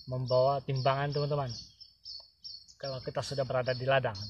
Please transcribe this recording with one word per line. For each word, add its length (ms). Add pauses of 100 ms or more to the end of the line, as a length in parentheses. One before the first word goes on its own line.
(120)
membawa 480
timbangan, 560
teman-teman, 320 (1300)
kalau 240
kita 240
sudah 240
berada 240
di 160
ladang. 320 (100)